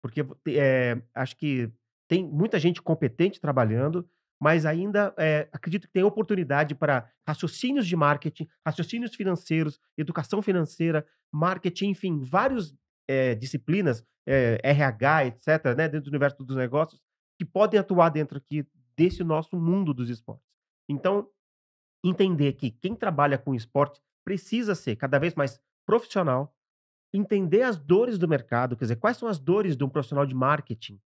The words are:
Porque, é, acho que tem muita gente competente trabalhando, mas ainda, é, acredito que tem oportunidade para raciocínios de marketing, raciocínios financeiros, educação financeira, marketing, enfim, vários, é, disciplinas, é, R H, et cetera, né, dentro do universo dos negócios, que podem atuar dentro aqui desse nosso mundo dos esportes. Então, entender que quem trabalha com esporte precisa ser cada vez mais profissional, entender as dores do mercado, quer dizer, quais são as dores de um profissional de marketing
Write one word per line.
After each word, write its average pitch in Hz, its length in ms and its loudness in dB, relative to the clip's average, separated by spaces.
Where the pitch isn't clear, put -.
Porque, 135 240 -6
é, 127 460 2
acho 127 240 -6
que 127 320 -2
tem 185 160 2
muita 165 360 0
gente 170 200 0
competente 156 600 -2
trabalhando, 131 680 0
mas 156 240 4
ainda, 196 540 0
é, 151 340 0
acredito - 360 -6
que - 40 -20
tem 190 120 2
oportunidade 160 720 0
para 139 340 0
raciocínios 220 600 -2
de 175 80 0
marketing, 151 500 0
raciocínios 220 520 -6
financeiros, 165 640 -2
educação 165 420 -4
financeira, 165 640 -2
marketing, 180 560 -2
enfim, 180 320 -4
vários, 185 520 -2
é, 131 240 2
disciplinas, 131 720 -2
é, 123 380 2
R 143 220 4
H, 135 420 2
et 117 160 -6
cetera, 151 320 2
né, 156 140 0
dentro 147 160 -4
do 139 100 -10
universo 139 300 0
dos 127 120 -6
negócios, 131 440 -2
que 180 80 -6
podem 208 360 2
atuar 180 280 4
dentro 151 300 -2
aqui 147 260 -6
desse 180 280 2
nosso 160 340 -2
mundo 170 340 2
dos 123 160 -4
esportes. 113 380 -12
Então, 185 400 -2
entender 170 480 2
que 131 180 -6
quem 190 240 -8
trabalha 143 420 0
com 139 160 -4
esporte 139 480 -2
precisa 208 520 -4
ser 117 180 -4
cada 139 240 0
vez 165 160 0
mais 139 260 -2
profissional, 160 680 0
entender 196 500 2
as 240 140 0
dores 196 400 2
do 170 120 0
mercado, 123 480 0
quer 127 80 -4
dizer, 113 120 0
quais 208 200 0
são 233 120 -8
as 180 120 -4
dores 175 360 0
de 123 60 -4
um 139 60 -2
profissional 143 360 -2
de 131 120 -6
marketing 127 720 -2